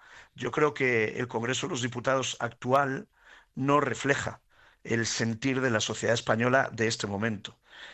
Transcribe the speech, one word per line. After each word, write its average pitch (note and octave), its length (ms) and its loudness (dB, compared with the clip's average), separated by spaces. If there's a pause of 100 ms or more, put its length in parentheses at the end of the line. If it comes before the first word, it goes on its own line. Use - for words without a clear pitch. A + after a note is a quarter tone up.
(360)
Yo - 160 -6
creo D3 220 2
que B2 460 0
el B2 80 -4
Congreso B2 400 -4
de - 40 -4
los B2+ 100 -4
Diputados B2 580 -2
actual C3 680 -2 (460)
no C#3+ 260 4
refleja C3 600 0 (420)
el A2+ 220 2
sentir A#2+ 540 0
de C3 120 2
la G#2+ 100 2
sociedad A2+ 320 0
española B2 580 2
de A2 160 0
este A2 200 -2
momento G2+ 520 -4 (340)